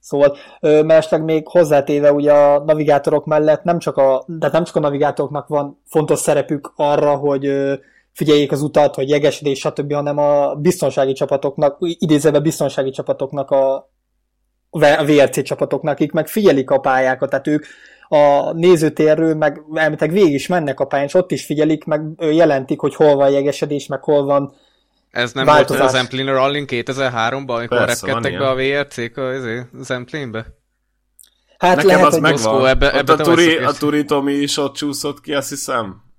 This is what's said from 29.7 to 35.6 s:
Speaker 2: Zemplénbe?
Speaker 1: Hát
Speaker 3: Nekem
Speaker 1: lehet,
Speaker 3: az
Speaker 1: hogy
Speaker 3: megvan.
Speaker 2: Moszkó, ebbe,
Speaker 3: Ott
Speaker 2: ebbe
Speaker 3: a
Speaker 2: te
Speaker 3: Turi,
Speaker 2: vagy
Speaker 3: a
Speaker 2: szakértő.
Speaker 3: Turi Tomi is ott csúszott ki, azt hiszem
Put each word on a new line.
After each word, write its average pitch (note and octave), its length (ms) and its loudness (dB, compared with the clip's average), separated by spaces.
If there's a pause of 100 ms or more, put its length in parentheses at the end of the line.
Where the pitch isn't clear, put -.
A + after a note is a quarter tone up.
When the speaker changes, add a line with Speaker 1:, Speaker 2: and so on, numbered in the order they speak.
Speaker 2:
Zemplénbe? B2 680 -10 (1120)
Speaker 1:
Hát F3+ 180 4
Speaker 3:
Nekem G3+ 140 4
Speaker 1:
lehet, D#3+ 160 6
Speaker 3:
az D3 60 4
Speaker 1:
hogy D#3+ 100 0
Speaker 3:
megvan. B2 300 0
Speaker 2:
Moszkó, B2+ 140 2
ebbe, C3 200 2
Speaker 3:
Ott C#3+ 80 0
Speaker 2:
ebbe C#3 180 0
Speaker 3:
a D#3 40 4
Speaker 2:
te D3+ 60 -4
Speaker 3:
Turi, E3 220 4
Speaker 2:
vagy D#3+ 100 4
Speaker 3:
a - 40 0
Speaker 2:
szakértő. C#3 200 -4
Speaker 3:
Turi D3 260 0
Tomi C#3 280 -2
is C#3+ 240 -4
ott C#3 180 -4
csúszott C#3+ 460 -8
ki, D3+ 140 -10
azt C#3 140 -4
hiszem A#2 600 -8 (100)